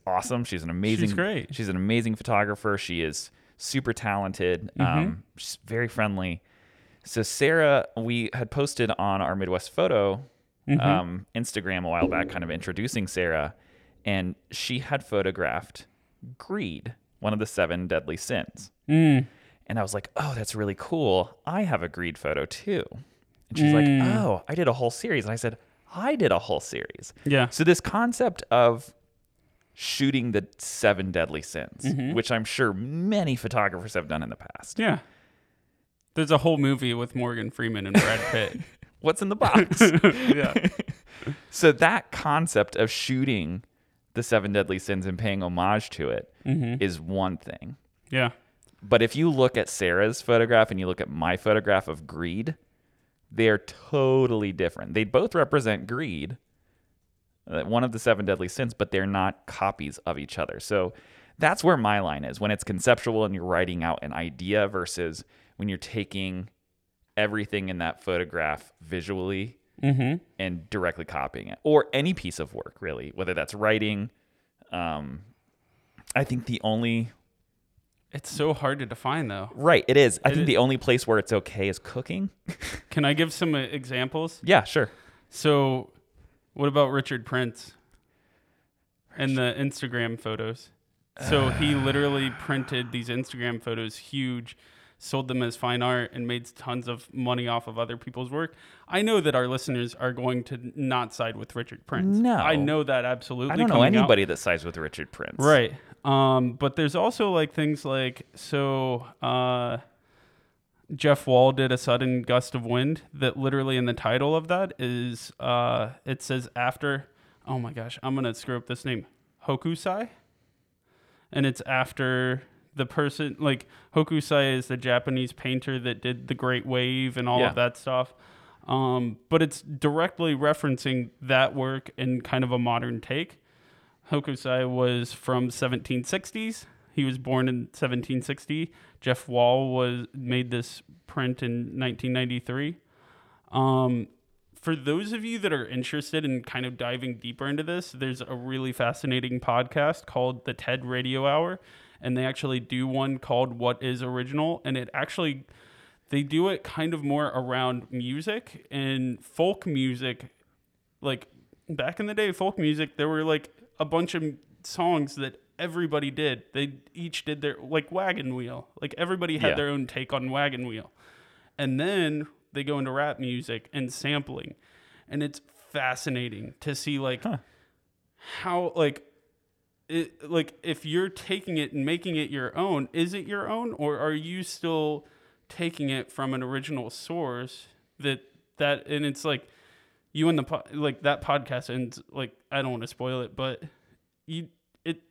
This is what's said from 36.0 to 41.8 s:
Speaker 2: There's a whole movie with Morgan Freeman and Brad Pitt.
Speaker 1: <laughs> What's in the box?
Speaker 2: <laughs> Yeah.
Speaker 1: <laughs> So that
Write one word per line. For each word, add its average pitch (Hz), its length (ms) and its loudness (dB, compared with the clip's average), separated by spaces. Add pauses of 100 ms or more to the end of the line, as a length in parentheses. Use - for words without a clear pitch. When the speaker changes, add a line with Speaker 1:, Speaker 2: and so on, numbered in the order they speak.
Speaker 2:
There's 156 160 0
a 156 80 8
whole 156 200 6
movie 135 360 2
with 120 220 -4
Morgan 120 340 -4
Freeman 110 360 -4
and 98 100 -2
Brad 113 240 6 (100)
Pitt. 113 300 -2 (200)
Speaker 1:
<laughs> - 200 -20
What's 156 200 2
in 196 80 -2
the 208 80 -2
box? 190 440 4
Speaker 2:
<laughs> 170 220 8 (320)
Yeah. 143 240 2
Speaker 1:
<laughs> 165 80 0 (840)
So 165 220 8
that 165 380 2